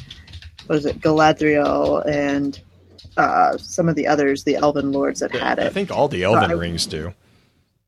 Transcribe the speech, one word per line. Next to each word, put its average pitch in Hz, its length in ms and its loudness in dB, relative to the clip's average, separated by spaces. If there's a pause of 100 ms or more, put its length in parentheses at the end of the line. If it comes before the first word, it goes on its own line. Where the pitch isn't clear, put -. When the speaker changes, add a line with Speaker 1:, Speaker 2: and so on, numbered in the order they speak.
(680)
Speaker 1:
what - 100 0
is 147 80 -2
it, - 140 -4
Galadriel 147 1040 2
and, 143 540 -2 (580)
uh, 90 400 4
some - 320 -2
of 160 60 0
the 147 120 -2
others, 139 360 2
the 147 120 0
Elven 143 360 0
lords 139 300 -2
that - 120 -4
Speaker 2:
Yeah, 123 160 -2
Speaker 1:
had 123 100 -2
it. 120 60 0
Speaker 2:
I - 40 0
think 196 220 -4
all 131 160 2
the 90 160 -2
Elven 107 180 4
Speaker 1:
But 90 100 2
I - 20 -2
Speaker 2:
rings 85 320 -4
do. 82 280 -8 (760)